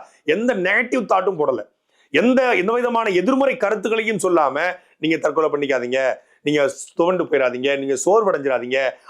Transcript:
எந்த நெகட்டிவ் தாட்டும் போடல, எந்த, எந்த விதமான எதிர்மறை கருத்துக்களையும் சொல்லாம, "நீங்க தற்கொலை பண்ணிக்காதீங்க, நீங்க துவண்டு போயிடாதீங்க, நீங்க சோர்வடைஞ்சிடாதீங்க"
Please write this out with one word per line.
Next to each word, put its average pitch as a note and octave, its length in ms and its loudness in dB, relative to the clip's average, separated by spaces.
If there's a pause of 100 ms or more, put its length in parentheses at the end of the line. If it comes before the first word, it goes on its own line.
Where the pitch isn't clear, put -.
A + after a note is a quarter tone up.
(240)
எந்த G#3+ 300 0
நெகட்டிவ் G#3 540 0
தாட்டும் F#3+ 300 0
போடல, B2+ 300 -2 (420)
எந்த, A#3+ 460 2
எந்த F#3 160 0
விதமான A#3 360 -2
எதிர்மறை B3+ 480 0
கருத்துக்களையும் G#3+ 640 -2
சொல்லாம, D#3+ 560 0 (240)
"நீங்க D#3+ 180 0
தற்கொலை D#3 340 0
பண்ணிக்காதீங்க, C3 640 0 (280)
நீங்க D3 300 0 (220)
துவண்டு E3+ 300 2
போயிடாதீங்க, C3 540 0
நீங்க C3+ 260 -2
சோர்வடைஞ்சிடாதீங்க" C3+ 840 0 (200)